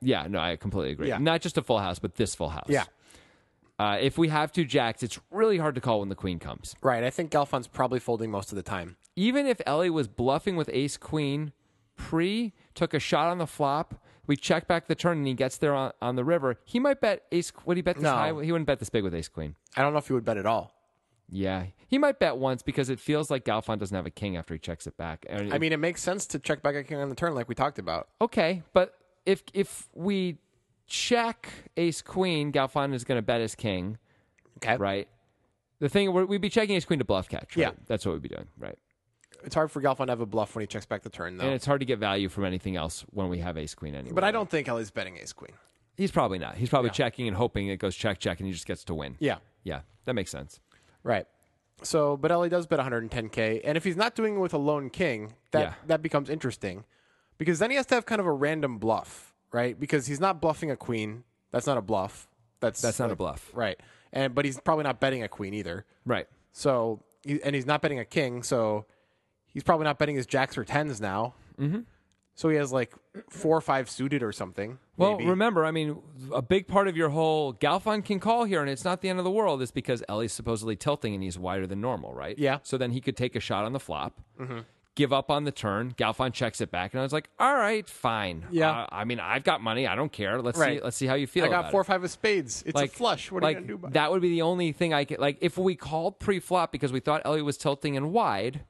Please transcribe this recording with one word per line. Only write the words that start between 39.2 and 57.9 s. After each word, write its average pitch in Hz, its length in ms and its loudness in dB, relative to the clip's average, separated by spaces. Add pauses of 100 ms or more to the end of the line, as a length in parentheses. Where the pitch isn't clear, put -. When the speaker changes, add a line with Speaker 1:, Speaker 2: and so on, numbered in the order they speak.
Speaker 2:
It's - 120 -8
hard 156 160 2
for 143 120 -6
Galfond 135 240 2
to 123 60 0
have 117 80 -2
a 117 60 -2
bluff 104 280 -2
when 110 80 -4
he 101 40 -6
checks 104 200 -8
back 104 160 -6
the - 80 -14
turn, 87 260 -8
though. 90 80 -4
Speaker 1:
And 135 80 0
it's 127 140 -4
hard 143 140 2
to 131 60 -4
get 120 120 0
value 101 300 2
from 101 160 -2
anything 92 320 -2
else 82 340 -6
when 95 180 -2
we 90 120 -2
have 82 180 -4
ace 76 160 -8
queen 73 200 -10
anyway. 65 200 -10
Speaker 2:
But 185 100 2
I 208 60 2
don't 214 180 -2
think 143 200 -2
Ellie's 113 220 -4
betting 92 280 -8
ace - 140 -14
queen. - 200 -18 (440)
Speaker 1:
He's 196 140 0
probably 107 280 2
not. 60 180 -6
He's 113 140 -2
probably 127 180 4
Speaker 2:
Yeah. 101 60 -4
Speaker 1:
checking 123 340 0
and 95 80 -2
hoping 104 320 0
it 98 100 -4
goes 95 160 -2
check, 104 240 -2
check, 90 220 -2
and 95 60 -6
he 95 60 -4
just 82 140 -10
gets - 180 -8
to 90 100 -6
win. 69 240 -8
Speaker 2:
Yeah. 123 200 0 (260)
Speaker 1:
Yeah, 78 160 -6 (240)
that 127 100 -4
makes 98 160 -4
sense. 71 300 -14 (420)
Speaker 2:
Right. 104 240 0 (560)
So, 147 340 2
but 156 160 2
Ellie 175 160 2
does 170 180 0
bet 156 120 2
a 135 40 2
hundred 120 200 0
and 110 80 -6
ten 110 180 -2
K, 110 360 0
and 151 120 0
if 165 80 -2
he's 175 120 0
not 220 180 0
doing 214 220 0
it - 20 -2
with 180 160 0
a 151 40 2
lone 143 300 0
king, 113 460 -2 (160)
that, 151 100 2
Speaker 1:
Yeah. - 140 -2 (140)
Speaker 2:
that 160 140 4
becomes 143 280 0
interesting, 110 540 -4 (520)
because 160 220 2
then 220 120 4
he 277 60 2
has 262 100 2
to 254 100 4